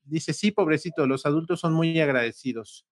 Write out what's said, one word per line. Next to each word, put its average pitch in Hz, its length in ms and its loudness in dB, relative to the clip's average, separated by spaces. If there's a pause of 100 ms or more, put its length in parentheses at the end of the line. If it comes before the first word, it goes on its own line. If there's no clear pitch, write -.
dice, 156 280 -4
"Sí, 208 180 0
pobrecito, 160 560 0
los 131 200 0
adultos 160 340 0
son 160 140 0
muy 165 260 2
agradecidos". 120 920 -2